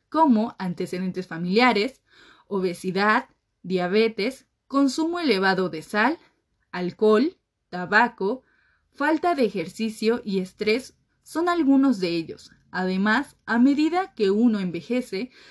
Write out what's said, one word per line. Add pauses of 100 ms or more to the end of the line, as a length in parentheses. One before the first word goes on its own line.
como
antecedentes
familiares, (440)
obesidad, (340)
diabetes, (200)
consumo
elevado
de
sal, (520)
alcohol, (320)
tabaco, (500)
falta
de
ejercicio
y
estrés (260)
son
algunos
de
ellos. (200)
Además,
a
medida
que
uno
envejece, (200)